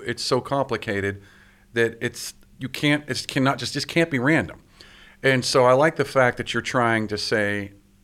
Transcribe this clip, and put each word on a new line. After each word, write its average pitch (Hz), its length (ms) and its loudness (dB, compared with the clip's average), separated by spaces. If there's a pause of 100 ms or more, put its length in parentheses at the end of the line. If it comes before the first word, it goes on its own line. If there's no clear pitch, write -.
it's 117 180 -6
so 131 160 0
complicated 101 840 -2 (500)
that 113 260 0
it's, - 360 -8 (240)
you 127 100 -8
can't, 147 400 0
it 107 180 -6
cannot 135 300 0
just, 120 160 -8
just 143 140 -6
can't 165 240 0
be 135 80 0
random. 127 420 0 (640)
And 131 200 2
so 127 220 4
I 127 80 8
like 156 220 4
the 139 100 0
fact 123 320 2
that - 160 -6
you're 120 80 -2
trying 113 460 0
to 104 100 -4
say 101 540 -2 (320)